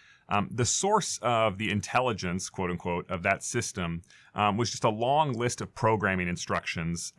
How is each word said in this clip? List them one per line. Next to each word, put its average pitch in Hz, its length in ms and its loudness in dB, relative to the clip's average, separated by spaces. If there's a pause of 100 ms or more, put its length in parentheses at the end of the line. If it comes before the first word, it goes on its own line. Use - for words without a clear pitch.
(300)
um, 101 200 0
the 113 160 0
source - 560 2
of 113 360 2
the 107 120 -2
intelligence, 98 800 0
quote 90 220 -2
unquote, 87 380 -4
of 90 140 -4
that 98 200 2
system, 90 580 -4 (320)
um, 101 220 2
was 120 140 0
just - 160 -2
a 117 40 6
long 131 440 2
list 120 260 -2
of 95 160 -8
programming 95 540 2
instructions, 85 880 -4